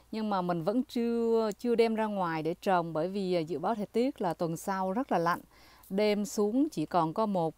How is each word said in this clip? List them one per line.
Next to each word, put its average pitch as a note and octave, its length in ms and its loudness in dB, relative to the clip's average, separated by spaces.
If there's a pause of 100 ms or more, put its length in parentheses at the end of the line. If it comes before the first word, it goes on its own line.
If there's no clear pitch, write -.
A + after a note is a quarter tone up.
(120)
Nhưng A3 180 -4
mà F#3+ 120 0
mình F3 220 0
vẫn G#3+ 200 0
chưa, A#3 760 0
chưa A#3+ 160 0
đem A3+ 200 4
ra A3 100 0
ngoài F3 380 -2
để E3 180 0
trồng E3+ 320 2
bởi D#3+ 160 0
vì, F#3+ 240 -2
à, F3 60 2
dự D#3 200 -4
báo G3+ 160 -2
thời G#3 100 -4
tiết B3 360 -2
là F3 120 0
tuần E3 240 -2
sau F#3+ 340 -2
rất B3 200 -4
là G3+ 60 4
lạnh. E3+ 240 2 (480)
Đêm G#3 360 2
xuống A3 440 0
chỉ - 160 -4
còn D#3+ 280 0
có A3 120 0
một F3 320 0